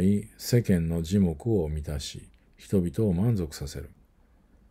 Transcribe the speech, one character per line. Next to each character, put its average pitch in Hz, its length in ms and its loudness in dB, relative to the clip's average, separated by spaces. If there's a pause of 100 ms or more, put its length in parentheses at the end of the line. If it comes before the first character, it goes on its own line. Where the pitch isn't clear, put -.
(380)
世 - 240 2
間 87 260 2
の 82 140 -2
耳 85 180 0
目 92 440 2
を 76 60 -2
満 76 140 -6
た 73 160 -6
し、 - 300 -12 (280)
人 - 260 0
々 104 260 0
を 90 40 2
満 107 240 2
足 80 180 -4
さ 71 120 -8
せ 69 120 -10
る。 - 100 -14 (800)